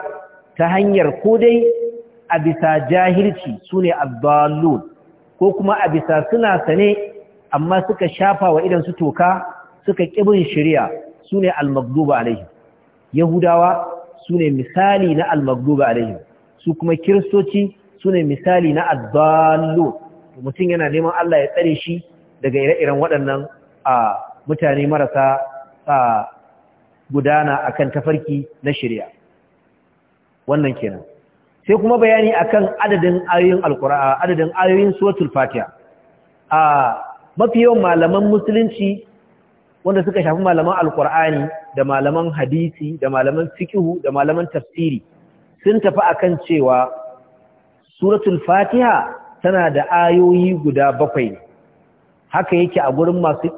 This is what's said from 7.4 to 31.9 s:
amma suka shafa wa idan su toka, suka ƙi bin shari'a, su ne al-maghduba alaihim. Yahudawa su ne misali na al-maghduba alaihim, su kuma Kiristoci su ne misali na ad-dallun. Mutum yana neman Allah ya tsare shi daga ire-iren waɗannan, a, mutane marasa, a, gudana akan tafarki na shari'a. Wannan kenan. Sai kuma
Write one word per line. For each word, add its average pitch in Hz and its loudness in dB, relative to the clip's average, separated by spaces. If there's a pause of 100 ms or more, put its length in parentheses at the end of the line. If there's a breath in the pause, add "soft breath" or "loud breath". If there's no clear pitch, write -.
amma 170 0
suka 190 -2
shafa 190 0
wa 156 2
idan 175 0
su 180 -8
toka, 175 0 (420)
suka 185 0
ƙi 185 -2
bin 196 4
shari'a, 151 0 (340)
su 196 -4
ne 185 2
al-maghduba 139 -2
alaihim. 113 -4 (680)
Yahudawa 170 2 (420)
su 175 -2
ne 160 0
misali 185 0
na 160 -2
al-maghduba 135 0
alaihim, 117 -2 (460)
su 165 -2
kuma 165 -2
Kiristoci 196 0 (260)
su 190 0
ne 175 2
misali 156 0
na 151 -2
ad-dallun. 156 2 (480)
Mutum 139 -4
yana 165 -2
neman 160 -2
Allah 170 0
ya - -4
tsare 170 0
shi 170 -10 (380)
daga 135 -2
ire-iren 143 0
waɗannan, 139 -2 (400)
a, 131 2 (540)
mutane 147 -2
marasa, 135 0 (500)
a, 117 0 (840)
gudana 143 0
akan 131 -4
tafarki 151 -4 (160)
na 143 -2
shari'a. 113 -8 (1400)
Wannan 139 0
kenan. 95 -8 (640)
Sai 214 4
kuma 226 2